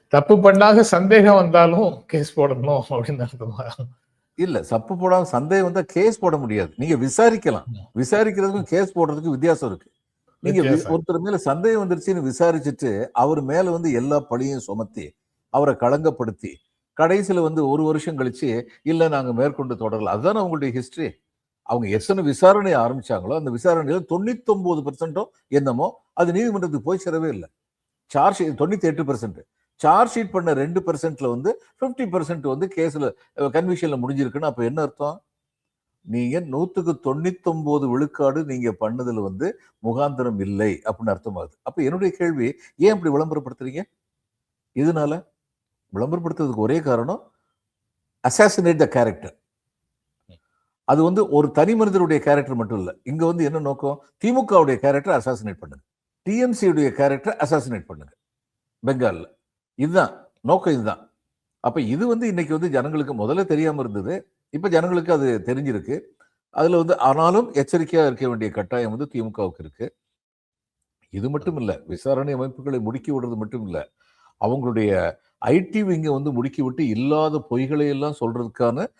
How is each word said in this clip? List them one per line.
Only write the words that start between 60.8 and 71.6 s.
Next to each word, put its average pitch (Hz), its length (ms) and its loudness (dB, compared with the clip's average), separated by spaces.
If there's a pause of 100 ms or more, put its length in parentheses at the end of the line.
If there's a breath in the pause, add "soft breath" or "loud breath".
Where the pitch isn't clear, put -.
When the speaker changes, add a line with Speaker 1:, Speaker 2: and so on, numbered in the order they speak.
Speaker 2:
அப்ப 120 200 -2
இது 139 260 -2
வந்து 233 200 -2
இன்னைக்கு 175 260 -4
வந்து 160 180 -2
ஜனங்களுக்கு 147 440 -4
முதல்ல 127 300 -2
தெரியாம 156 360 0
இருந்தது, 113 520 -8 (180)
இப்ப 170 180 -4
ஜனங்களுக்கு 170 440 2
அது 131 340 2
தெரிஞ்சிருக்கு. 127 540 -4 (500)
அதுல 175 260 2
வந்து, 165 220 2
ஆனாலும் 170 540 2
எச்சரிக்கையா 156 540 2
இருக்க 127 220 -2
வேண்டிய 110 220 -4
கட்டாயம் 110 460 -4
வந்து 143 160 -6
திமுகவுக்கு 107 460 -6
இருக்கு. 80 360 -12 (1160)
இது 101 200 -6
மட்டும் 151 260 -4
இல்ல, 101 300 -4